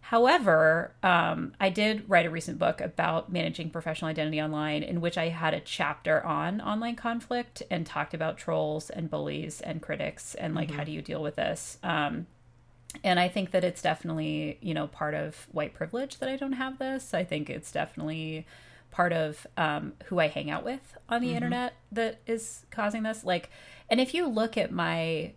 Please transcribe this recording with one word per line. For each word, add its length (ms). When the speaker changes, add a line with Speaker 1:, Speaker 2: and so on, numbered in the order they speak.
Speaker 1:
However, 880
um, 580
I 100
did 380
write 200
a 20
recent 300
book 200
about 520
managing 400
professional 380
identity 300
online, 440
in 180
which 160
I 120
had 260
a 40
chapter 640
on 380
online 340
conflict 760
and 160
talked 260
about 240
trolls 540
and 180
bullies 520
and 200
critics 540
and, 180
like, 140
Speaker 2:
Mm-hmm. 100
Speaker 1:
how 60
do 80
you 100
deal 220
with 140
this? 440
Um, 460
and 160
I 80
think 240
that 120
it's 180
definitely, 800
you 140
know, 120
part 280
of 360
white 220
privilege 460
that 100
I 80
don't 160
have 240
this. 380
I 80
think 260
it's 220
definitely 720
part 200
of, 340
um, 360
who 140
I 80
hang 240
out 120
with 320
on 120
the 80
Speaker 2:
Mm-hmm. 60
Speaker 1:
internet 380
that 360
is 420
causing 340
this. 220
Like, 240
and 100
if 140
you 140
look 300
at 140
my 640